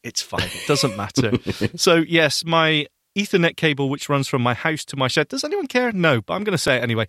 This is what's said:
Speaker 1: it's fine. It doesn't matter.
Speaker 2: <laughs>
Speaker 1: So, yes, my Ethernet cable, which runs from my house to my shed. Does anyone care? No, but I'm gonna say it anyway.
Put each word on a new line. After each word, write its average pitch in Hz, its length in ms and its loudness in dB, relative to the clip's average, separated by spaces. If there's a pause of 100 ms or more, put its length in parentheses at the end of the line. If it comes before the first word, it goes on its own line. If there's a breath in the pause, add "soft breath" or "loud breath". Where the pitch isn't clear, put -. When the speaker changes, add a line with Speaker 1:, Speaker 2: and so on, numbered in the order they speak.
Speaker 1:
it's - 200 -6
fine. - 180 -6 (100)
It - 160 -12
doesn't 135 300 0
matter. 104 360 -2 (220)
Speaker 2:
<laughs> - 220 -4
Speaker 1:
So, 170 200 4
yes, 160 460 2
my 160 440 2 (280)
Ethernet 190 400 2
cable, 143 340 0
which 143 200 -6
runs 139 180 0
from 131 140 0
my 120 140 2
house 160 300 -2
to - 120 -12
my 131 100 0
shed. 151 200 2
Does 269 160 -6
anyone 311 240 -4
care? 247 240 0
No, 160 300 2
but 170 120 -6
I'm 190 100 -4
gonna 202 140 0
say 135 200 2
it 117 60 -2
anyway. 113 260 -2